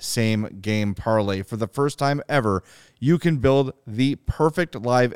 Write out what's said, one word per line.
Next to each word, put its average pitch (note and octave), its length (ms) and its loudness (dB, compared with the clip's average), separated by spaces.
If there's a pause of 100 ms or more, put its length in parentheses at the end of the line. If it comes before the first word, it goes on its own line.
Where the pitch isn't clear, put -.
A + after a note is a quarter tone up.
Same A2 600 -2
Game G#2 320 -2
Parlay. G2+ 480 0
For A2 160 -8
the A2 100 -2
first C#3+ 300 -2
time C#3+ 320 0
ever, A2 340 2 (340)
you D3+ 200 2
can E3 180 0
build C3+ 380 2 (120)
the C3 280 0
perfect D#3+ 600 -2
live B2 420 2